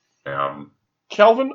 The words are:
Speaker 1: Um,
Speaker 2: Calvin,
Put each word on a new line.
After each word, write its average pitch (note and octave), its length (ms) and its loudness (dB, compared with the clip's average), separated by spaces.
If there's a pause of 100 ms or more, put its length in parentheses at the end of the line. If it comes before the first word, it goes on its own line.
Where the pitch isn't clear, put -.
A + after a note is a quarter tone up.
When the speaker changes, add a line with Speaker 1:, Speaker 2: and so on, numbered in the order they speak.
(240)
Speaker 1:
Um, C#2 460 -8 (400)
Speaker 2:
Calvin, A#3 440 2